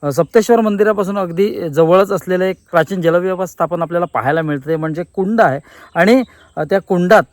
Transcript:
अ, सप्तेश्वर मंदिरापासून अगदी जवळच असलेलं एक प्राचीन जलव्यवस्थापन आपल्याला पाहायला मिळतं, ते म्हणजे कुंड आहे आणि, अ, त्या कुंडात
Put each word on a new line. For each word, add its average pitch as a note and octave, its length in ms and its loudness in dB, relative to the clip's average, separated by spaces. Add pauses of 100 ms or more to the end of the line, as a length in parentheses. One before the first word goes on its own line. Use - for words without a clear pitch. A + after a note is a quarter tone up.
अ, C#3+ 80 -2
सप्तेश्वर G#3+ 480 2
मंदिरापासून G#3 580 0
अगदी F3+ 520 -4
जवळच E3+ 420 2
असलेलं F#3 320 -2
एक F#3+ 120 -2 (160)
प्राचीन F3 300 0
जलव्यवस्थापन F3 800 -2
आपल्याला E3+ 320 -2
पाहायला C#3 280 -2
मिळतं, D3 260 -6
ते D#3+ 80 -2
म्हणजे D#3 280 -6 (120)
कुंड G#3 260 -2
आहे D3 180 2 (360)
आणि, G#3+ 280 4 (340)
अ, D#3 60 -4
त्या E3+ 160 0
कुंडात F3+ 540 2